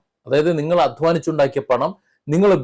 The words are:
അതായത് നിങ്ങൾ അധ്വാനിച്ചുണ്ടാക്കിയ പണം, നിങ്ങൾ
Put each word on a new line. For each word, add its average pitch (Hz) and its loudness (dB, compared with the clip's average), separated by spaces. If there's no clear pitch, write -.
അതായത് 151 0
നിങ്ങൾ 165 0
അധ്വാനിച്ചുണ്ടാക്കിയ 147 -2
പണം, 135 0
നിങ്ങൾ 185 2